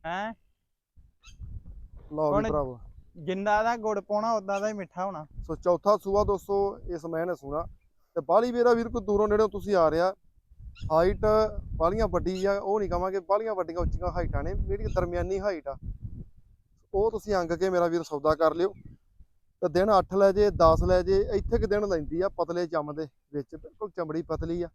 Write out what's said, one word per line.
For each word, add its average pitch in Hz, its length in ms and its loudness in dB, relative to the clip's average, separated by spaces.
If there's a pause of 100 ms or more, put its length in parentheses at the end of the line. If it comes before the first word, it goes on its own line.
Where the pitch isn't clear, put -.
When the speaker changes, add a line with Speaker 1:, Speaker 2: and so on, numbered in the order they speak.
Speaker 1:
ਹੈਂ? 202 280 -6 (1800)
Speaker 2:
ਲਓ 151 180 0
ਵੀ 170 60 2
Speaker 1:
ਹੁਣ 220 140 2
Speaker 2:
ਭਰਾਵੋ। 131 300 -4 (380)
Speaker 1:
ਜਿੰਨਾ 196 460 0
ਦਾ 233 140 0
ਗੁੜ 214 220 -2
ਪਾਉਣਾ, 208 340 -2
ਉਦਾਂ 196 280 -2
ਦਾ 208 60 -2
ਹੀ 220 60 -4
ਮਿੱਠਾ 185 320 -8
ਹੋਣਾ। 165 200 -8 (220)
Speaker 2:
ਸੋ 160 80 -4
ਚੌਥਾ 180 420 2
ਸੂਆ 196 260 0
ਦੋਸਤੋ 202 640 0
ਇਸ 170 180 -8
ਮਹੀਨੇ 165 300 -4
ਸੂਣਾ। 143 300 -6 (500)
ਤੇ 170 60 0
ਬਾਹਲੀ 220 300 4
ਮੇਰਾ 240 220 4
ਵੀਰ 233 160 0
ਕੋਈ 233 120 -4
ਦੂਰੋਂ 208 260 2
ਨੇੜਿਓਂ 208 220 4
ਤੁਸੀਂ 196 260 -2
ਆ 160 160 6
ਰਿਹਾ, 175 220 2 (760)
ਹਾਈਟ 196 340 4 (500)
ਬਾਹਲੀਆਂ 202 320 2
ਵੱਡੀ 180 380 -2
ਆ, 202 140 2
ਉਹ 202 200 -2
ਨਹੀਂ 190 100 -4
ਕਵਾਂਗੇ, 185 300 -2
ਬਾਹਲੀਆਂ 208 360 0
ਵੱਡੀਆਂ 170 240 -4
ਉੱਚੀਆਂ 175 320 -2
ਹਾਈਟਾਂ 160 320 -2
ਨੇ, 190 100 -4
ਮੇਰੀ 202 300 -2
ਦਰਮਿਆਨੀ 180 560 -2
ਹਾਈਟ 185 280 -4
ਆ, 135 100 -10 (1160)
ਉਹ 214 180 2
ਤੁਸੀਂ 208 240 -4
ਅੰਗ 170 160 0
ਕੇ 175 180 0
ਮੇਰਾ 175 180 2
ਵੀਰ 165 160 0
ਸੌਦਾ 151 320 0
ਕਰ 156 180 4
ਲਿਓ। 185 200 0 (880)
ਤੇ 180 80 0
ਦਿਨ 190 300 4
ਅੱਠ - 140 -2
ਲੈ 196 180 6
ਜੇ, 208 180 4
ਦਸ 165 340 6
ਲੈ 180 180 4
ਜੇ, 190 320 2
ਇੱਥੇ 226 240 0
ਕੁ 220 100 0
ਦਿਨ 208 200 0
ਲੈਂਦੀ 160 340 -2
ਆ 196 80 0
ਪਤਲੇ 170 380 -2
ਚਮ 151 280 -4
ਦੇ 156 120 -8 (260)
ਵਿੱਚ, 147 220 -8
ਬਿਲਕੁਲ 175 340 -12
ਚਮੜੀ 160 320 -4
ਪਤਲੀ 165 400 -4
ਆ। 170 140 -4